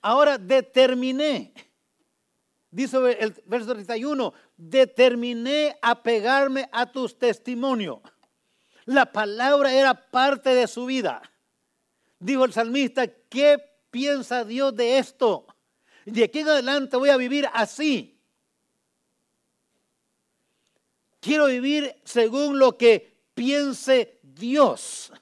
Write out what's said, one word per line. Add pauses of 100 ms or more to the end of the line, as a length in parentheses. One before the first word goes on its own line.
Ahora
determiné. (1160)
Dice (220)
el
verso
treinta
y
uno, (220)
"Determiné
apegarme
a
tus
testimonios." (840)
La
palabra
era
parte
de
su
vida. (1000)
Dijo
el
salmista,
"¿Qué (320)
piensa
Dios
de
esto? (600)
De
aquí
en
adelante
voy
a
vivir
así. (3000)
Quiero
vivir
según
lo
que
piense
Dios."